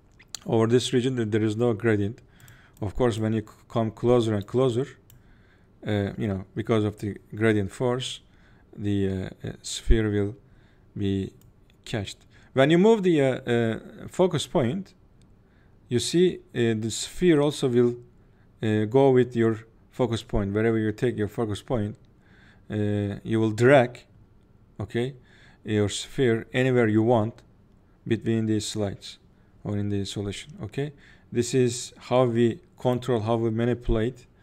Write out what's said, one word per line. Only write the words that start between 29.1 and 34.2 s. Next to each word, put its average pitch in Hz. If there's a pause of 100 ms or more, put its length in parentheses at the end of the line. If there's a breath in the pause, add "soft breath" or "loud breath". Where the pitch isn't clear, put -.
or 104
in 101
the 101
solution, 101 (120)
okay? 139 (400 soft breath)
This 117
is 123
how 127
we 117 (200)
control, 123
how 113
we 113
manipulate 120 (180 soft breath)